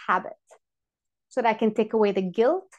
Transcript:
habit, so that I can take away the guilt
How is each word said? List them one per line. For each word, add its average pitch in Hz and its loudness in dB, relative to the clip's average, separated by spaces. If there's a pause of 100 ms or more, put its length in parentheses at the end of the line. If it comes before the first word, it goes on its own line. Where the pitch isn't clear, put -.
habit, 185 -2 (960)
so 254 -4
that 233 2
I 214 0
can 214 0
take 220 -2
away 208 2
the 196 -2
guilt 233 0